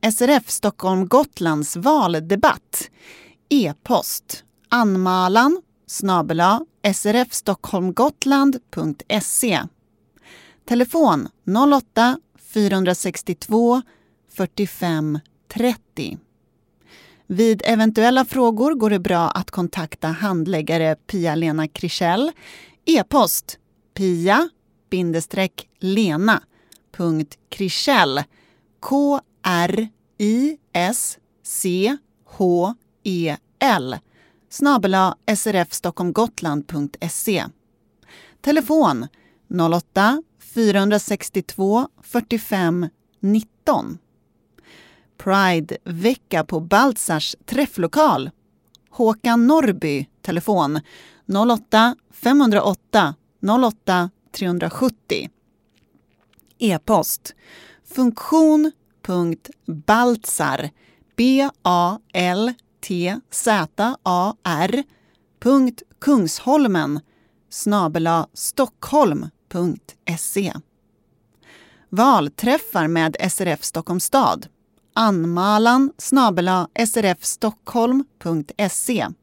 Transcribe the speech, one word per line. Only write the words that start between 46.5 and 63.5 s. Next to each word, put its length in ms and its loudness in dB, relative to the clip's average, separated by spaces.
Baltzars 840 0
träfflokal. 840 0
Håkan 560 2
Norrby, 600 0
telefon 580 -2
noll 260 0
åtta, 460 2
femhundraåtta, 1040 2
noll 240 2
åtta, 460 -2
trehundrasjuttio. 960 -4
E-post 760 -2
funktion.baltzar, 2750 0
B 320 2
A 360 0
L 400 -2
T 360 -4
Z 360 0